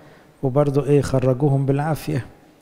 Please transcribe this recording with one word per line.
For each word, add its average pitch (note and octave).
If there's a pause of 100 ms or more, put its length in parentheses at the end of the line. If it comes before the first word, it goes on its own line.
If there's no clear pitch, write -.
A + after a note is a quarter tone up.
(440)
وبرضو C#3
إيه، C#3+
خرجوهم C3+
بالعافية. C#3+ (360)